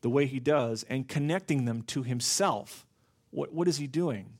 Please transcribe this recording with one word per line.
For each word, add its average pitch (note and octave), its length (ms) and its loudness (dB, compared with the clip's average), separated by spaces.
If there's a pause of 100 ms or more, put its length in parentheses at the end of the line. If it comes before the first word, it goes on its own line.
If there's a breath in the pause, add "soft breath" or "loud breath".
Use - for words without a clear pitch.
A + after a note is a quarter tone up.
the A#2+ 100 0
way C#3+ 160 4
he C3 120 -4
does A#2+ 440 2
and C3 240 -4
connecting D3+ 580 0
them A#2 180 0
to C3+ 200 -4
himself? B2 800 0 (460)
What, C#3+ 200 -4
what E3 160 2
is D#3 100 2
he D3 100 -4
doing? C3 520 -2